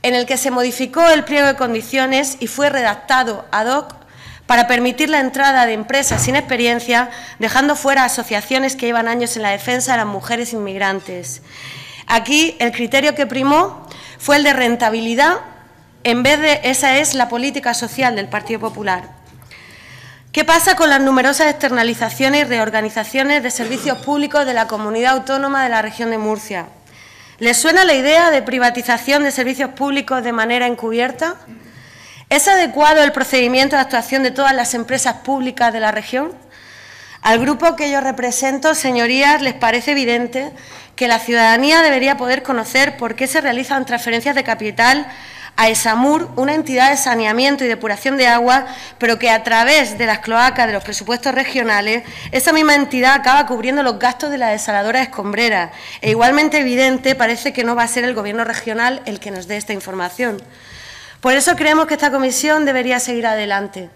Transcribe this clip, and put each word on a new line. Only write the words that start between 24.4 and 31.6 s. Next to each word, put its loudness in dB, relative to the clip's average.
de -4
la 0
Comunidad -2
Autónoma -2
de 0
la 0
Región -6
de -2
Murcia? -6
¿Les 0
suena 4
la 4
idea 4
de 2
privatización 0
de 0
servicios -4
públicos -2
de -4
manera 0
encubierta? -4